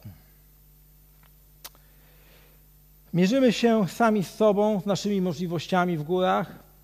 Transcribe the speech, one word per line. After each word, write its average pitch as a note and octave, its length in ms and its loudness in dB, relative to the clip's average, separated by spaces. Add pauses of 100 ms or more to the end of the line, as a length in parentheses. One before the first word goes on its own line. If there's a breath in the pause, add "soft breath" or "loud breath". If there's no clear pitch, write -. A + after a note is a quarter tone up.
(3250 soft breath)
Mierzymy G#3+ 400 4
się A3 340 2
sami G#3+ 360 0
z - 60 -8
sobą, G#3 520 2
z - 40 -12
naszymi G3+ 360 -2
możliwościami F3 760 -2
w D3 60 -6
górach F#3 560 -2 (240)